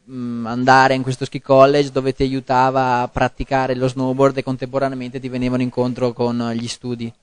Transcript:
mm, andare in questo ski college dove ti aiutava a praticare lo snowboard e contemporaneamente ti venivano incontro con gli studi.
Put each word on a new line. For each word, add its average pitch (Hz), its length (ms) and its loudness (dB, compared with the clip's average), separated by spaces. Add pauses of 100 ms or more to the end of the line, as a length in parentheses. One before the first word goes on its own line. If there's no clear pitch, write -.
mm, 120 380 -8
andare 131 480 4
in 131 80 -2
questo 131 200 -6
ski 135 160 -8
college 139 520 6
dove 131 220 -2
ti 139 100 -4
aiutava 131 800 0
a 123 80 -2
praticare 131 680 -2
lo 127 120 0
snowboard 131 500 0
e 131 60 -4
contemporaneamente 131 760 -6
ti 127 100 -10
venivano 127 320 -2
incontro 123 520 -2
con 120 420 -2
gli 117 120 -6
studi. 117 540 -8